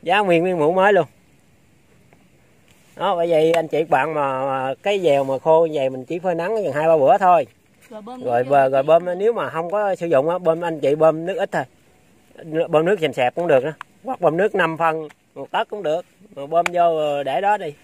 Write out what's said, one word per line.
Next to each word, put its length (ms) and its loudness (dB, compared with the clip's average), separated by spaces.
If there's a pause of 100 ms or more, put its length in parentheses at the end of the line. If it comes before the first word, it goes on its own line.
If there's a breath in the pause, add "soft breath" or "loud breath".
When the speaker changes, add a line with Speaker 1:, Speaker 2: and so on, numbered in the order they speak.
Speaker 1:
Giá 180 0
nguyên 240 2
miếng 160 -2
mũ 140 2
mới 200 4
luôn. 120 4 (1900)
Đó, 200 -2
bởi 140 0
vậy 220 4
anh 160 0
chị 120 -2
các 100 -2
bạn 240 0
mà, 320 -2
mà 280 -4 (100)
cái 160 0
dèo 240 2
mà 160 -4
khô 260 4
như 100 -4
vậy 140 0
mình 160 -10
chỉ 140 -8
phơi 160 -2
nắng 280 -4
chừng 100 -4
hai 140 0
ba 100 6
bữa 200 6
thôi. 300 4 (420)
Speaker 2:
Rồi 120 -16
bơm 220 -16
Speaker 1:
Rồi 200 0
Speaker 2:
nước 60 -6
Speaker 1:
bơ-, 200 4
Speaker 2:
vô 0 -
Speaker 1:
rồi 140 0
Speaker 2:
tí. 40 -4
Speaker 1:
bơm, 320 2
nếu 140 0
mà 160 -4
không 220 -6
có 240 -2
sử 120 -8
dụng 220 2
á, 80 -2
bơm 240 -2
anh 180 -6
chị 160 0
bơm 300 2
nước 120 -6
ít 140 -4
thôi. 120 -4 (1040)
Bơm 160 2
nước 140 0
xèm 140 -2
xèp 220 -2
cũng 120 -4
được 160 2
đó. 80 -6 (320)
Hoặc 180 -8
bơm 160 2
nước 180 0
năm 220 -2
phân, 300 -2 (280)
một 160 -14
tấc 180 -4
cũng 140 -10
được. 220 -4 (300)
Mà 100 -12
bơm 280 0
vô 500 0
để 180 -4
đó 160 0
đi. 160 -10 (100)